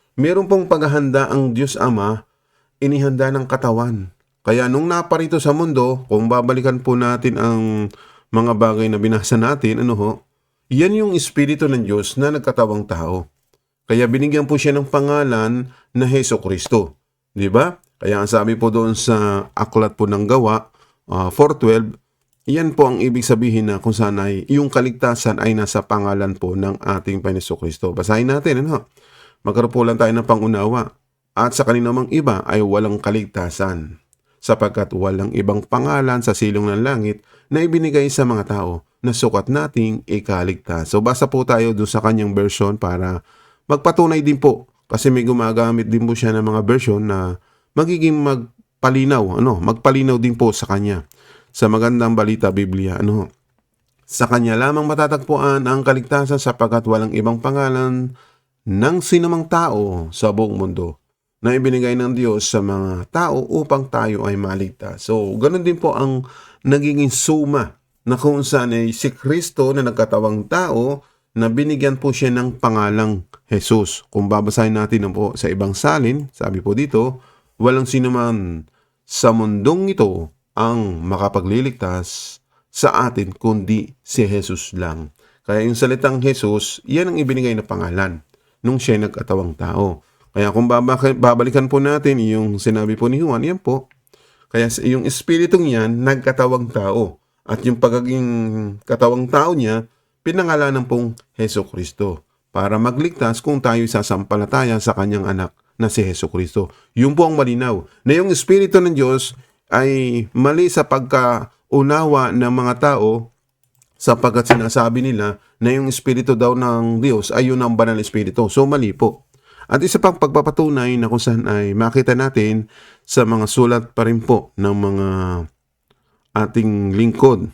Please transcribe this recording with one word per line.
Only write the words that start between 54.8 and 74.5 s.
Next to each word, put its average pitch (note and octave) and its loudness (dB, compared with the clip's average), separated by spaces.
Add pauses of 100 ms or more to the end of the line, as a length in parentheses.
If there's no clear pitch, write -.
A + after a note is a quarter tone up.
matatagpuan C#3+ 0
ang C3 0
kaligtasan C3+ 0
sapagkat A#2 0
walang A2 0
ibang A2 0
pangalan C3 -2 (480)
ng A2 0
sinumang E3+ 2
tao G#2 -2
sa G2+ 0
buong G#2 -2
mundo F2+ -6 (480)
na A#2+ 2
ibinigay B2+ 0
ng B2 -2
Diyos A2+ 0
sa G#2 0
mga F#2+ -4
tao D#3+ -2
upang C#3 -2
tayo A2 -2
ay G2+ -2
maligtas." F#2+ -8
So, G#2+ -2
ganun D#3+ 0
din E3+ 0
po E3 0
ang C3+ -2 (400)
nagiging C#3+ 2
suma C#3+ 0 (320)
na B2+ 2
kung C#3+ 0
saan C3 0
ay A#2 -2
si C3 -4
Kristo C#3 -2
na C3+ 0
nagkatawang G#2+ -2
tao C#3+ -2 (320)
na A2+ 2
binigyan C3+ 0
po C#3 0
siya B2+ 0
ng B2 -4
pangalang G#2+ 0 (240)
Jesus. G#2 0
Kung G2+ -2
babasahin G#2+ 0